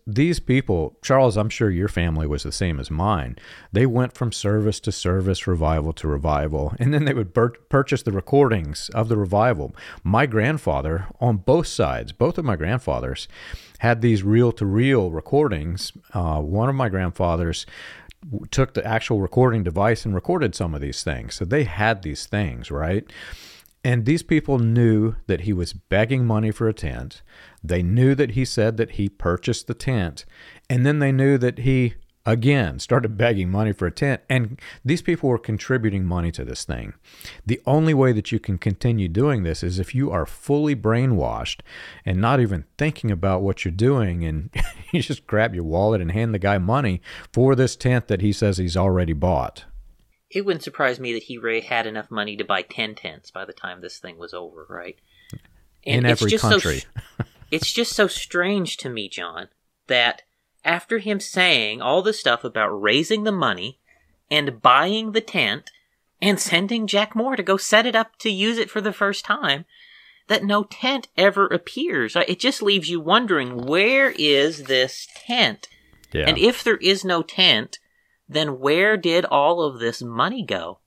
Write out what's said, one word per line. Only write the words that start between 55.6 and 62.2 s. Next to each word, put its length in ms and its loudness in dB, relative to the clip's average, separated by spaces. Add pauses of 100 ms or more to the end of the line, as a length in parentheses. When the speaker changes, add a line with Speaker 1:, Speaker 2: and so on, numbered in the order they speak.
Speaker 2:
And 180 2
Speaker 1:
In 20 4
Speaker 2:
it's 160 4
Speaker 1:
every 100 2
Speaker 2:
just 100 2
so 80 4
Speaker 1:
country. 280 2 (420)
Speaker 2:
s-, 60 -4 (120)
<laughs> 140 -16
it's 200 -2
just 200 -2
so 160 2
strange 680 -2
to 120 -8
me, 180 -8
John, 380 -10 (400)
that 360 0 (420)
after 340 -2
him 220 -4
saying 600 0
all 220 2
this 160 -2
stuff 240 0